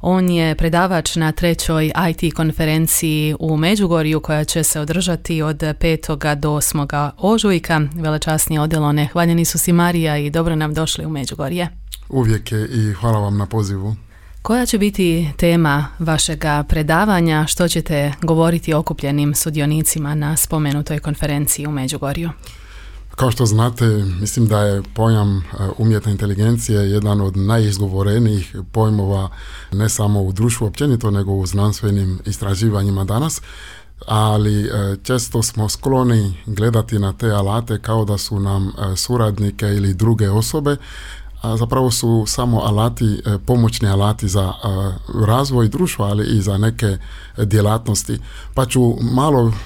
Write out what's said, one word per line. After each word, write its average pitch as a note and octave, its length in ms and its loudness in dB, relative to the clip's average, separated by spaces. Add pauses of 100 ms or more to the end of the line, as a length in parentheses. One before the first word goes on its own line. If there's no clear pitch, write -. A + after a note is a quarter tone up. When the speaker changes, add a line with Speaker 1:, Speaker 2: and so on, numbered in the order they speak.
Speaker 1:
On F3+ 280 2
je E3 260 2
predavač E3+ 600 0
na D#3+ 160 0
trećoj D#3 600 0 (180)
I D#3+ 40 -2
T E3 180 -2
konferenciji D#3 1080 0
u D#3 180 -2
Međugorju D#3+ 600 2
koja D3+ 240 -2
će D#3 200 -2
se - 160 -2
održati E3 640 -2
od D#3 220 -2 (160)
petoga D#3 560 0
do D3+ 160 0
osmoga D3 680 -2
ožujka. F#3+ 640 2 (120)
Velečasni D#3 680 0
Odilone, D3+ 540 2
hvaljeni E3+ 320 2
su E3 120 -2
si F3 160 2
Marija E3+ 440 2
i D3 120 -2
dobro E3 260 0
nam D3+ 180 -2
došli D#3 320 -4
u D#3+ 40 -6
Međugorje. D#3 600 -6 (400)
Speaker 2:
Uvijek A2+ 420 0
je A2 160 -2
i G#2+ 260 -2
hvala G#2+ 260 0
vam G2+ 180 0
na G2+ 80 0
pozivu. G2+ 500 -4 (460)
Speaker 1:
Koja A#3+ 240 0
će A3+ 120 0
biti F3+ 600 2
tema D#3+ 480 4 (140)
vašega D#3 720 0
predavanja? D#3+ 760 2
Što F3 200 0
ćete D3 540 -2
govoriti E3 520 2
okupljenim D3 640 0
sudionicima D3+ 800 -2
na D3+ 200 0
spomenutoj D3 640 -2
konferenciji D3 680 -2
u D3+ 40 -4
Međugorju? C#3+ 580 -4 (840)
Speaker 2:
Kao B2+ 160 2
što A#2 140 2
znate, A#2 400 2 (340)
mislim G#2+ 280 2
da G#2 120 4
je G2+ 240 2 (100)
pojam, G#2+ 440 2
e, F#2 40 -2 (360)
umjetne A2 340 2
inteligencije G#2 800 2
jedan G#2 300 2
od F#2+ 160 0
najizgovorenijih G2+ 1160 2 (160)
pojmova G2+ 580 0 (420)
ne G#2 180 2
samo G#2 320 2
u F#2+ 100 0
društvu A2+ 340 0
općenito, A#2 460 0
nego G2 220 0
u G2 120 0
znanstvenim G2 800 0
istraživanjima G2 800 0
danas. A#2+ 380 -2 (640)
Ali, G#2+ 560 2
e, G2+ 420 -2
često A#2+ 400 -2
smo A2 260 -2
skloni A#2+ 640 2 (120)
gledati A2 540 0
na G2 140 0
te A2+ 180 -2
alate G#2 500 0
kao A2 240 0
da G2+ 120 0
su G2 220 -4
nam, G2 280 0
e, G2 280 -4
suradnike G#2+ 720 0
ili G2+ 260 2
druge G#2+ 360 2
osobe, C#3 460 0 (640)
a A2+ 160 -2
zapravo B2 340 2
su A#2 360 2
samo A#2+ 320 0
alati, A2 460 0
e, G#2 400 0
pomoćni A2+ 420 2
alati G2+ 400 0
za, G2 140 0
e, F#2 260 -4 (580)
razvoj B2 420 4
društva, C#3+ 380 0
ali G#2 320 2
i G2+ 40 4
za G2 160 0
neke G#2+ 400 0 (400)
djelatnosti. A2 840 0 (340)
Pa C3 120 2
ću B2 360 4
malo B2 520 2 (120)